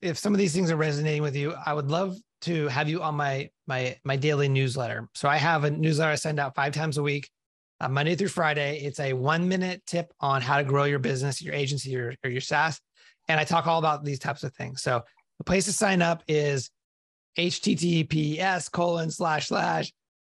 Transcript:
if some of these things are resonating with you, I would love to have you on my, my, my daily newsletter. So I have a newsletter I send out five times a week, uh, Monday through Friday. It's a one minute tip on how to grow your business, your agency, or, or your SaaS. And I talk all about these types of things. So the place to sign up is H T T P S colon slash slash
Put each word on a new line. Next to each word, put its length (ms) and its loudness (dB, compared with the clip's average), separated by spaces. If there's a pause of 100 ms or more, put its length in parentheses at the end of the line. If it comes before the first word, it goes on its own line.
if 180 -4
some 140 0
of 60 4
these 160 2
things 160 2
are 60 2
resonating 460 0
with 140 -2
you, 180 -2 (100)
I 100 -2
would 160 -2
love 260 0 (260)
to 260 0
have 200 0
you 140 -2
on 120 -2
my, 360 -2 (160)
my, 380 -4
my 120 0
daily 320 2
newsletter. 680 0
So 140 -2
I 80 4
have 280 2
a 60 2
newsletter 420 2
I 40 0
send 240 -2
out 140 -4
five 180 0
times 260 -2
a 40 0
week, 260 -2 (520)
uh, 80 -2
Monday 260 2
through 140 0
Friday. 500 0
It's 220 -6
a 120 0
one 360 2
minute 380 -2
tip 340 -4
on 200 2
how 180 2
to 60 2
grow 200 2
your 160 2
business, 420 -2
your 120 -8
agency, 420 -4
or, 180 -4 (100)
or 60 -4
your 100 -4
SaaS. 400 0 (480)
And 120 4
I 40 2
talk 220 2
all 140 4
about 240 0
these 160 -4
types 240 -6
of 100 -8
things. 280 -10
So 200 0 (360)
the 60 -12
place 200 2
to 80 -2
sign 280 4
up 280 2
is 420 0 (680)
H 240 0
T 140 2
T 300 2
P 360 0
S 280 0
colon 420 0
slash 380 -2
slash 440 0 (300)